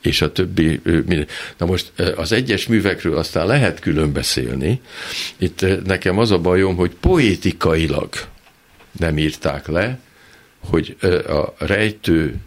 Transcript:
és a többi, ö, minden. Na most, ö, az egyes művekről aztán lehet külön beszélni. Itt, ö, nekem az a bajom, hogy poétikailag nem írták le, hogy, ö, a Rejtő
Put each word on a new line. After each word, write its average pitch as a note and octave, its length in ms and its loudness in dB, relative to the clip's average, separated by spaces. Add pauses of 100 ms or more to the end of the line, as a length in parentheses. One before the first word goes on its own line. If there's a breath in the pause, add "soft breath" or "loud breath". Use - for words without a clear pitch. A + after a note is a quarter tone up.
és E2 180 0
a D#2 120 0
többi, F2+ 500 0
ö, F2 100 0
minden. D#2+ 340 0 (320 loud breath)
Na F2 80 0
most, F2+ 300 -2
ö, F2 200 0
az E2 160 -2
egyes A2+ 340 0
művekről F#2 500 0
aztán E2 300 -2
lehet A#2 340 2
külön D2+ 320 0
beszélni. C2+ 680 -2 (560 loud breath)
Itt, - 260 -4
ö, F#2+ 220 2
nekem F#2 340 0
az A2+ 120 4
a F#2 80 4
bajom, F#2 380 2
hogy F2 140 2 (100)
poétikailag E2 1080 2 (920)
nem D#2+ 200 0
írták D2 480 -2
le, G2+ 320 -2 (680 soft breath)
hogy, E2 320 -2
ö, F2+ 320 0
a D2+ 260 -2
Rejtő G2 760 0 (100)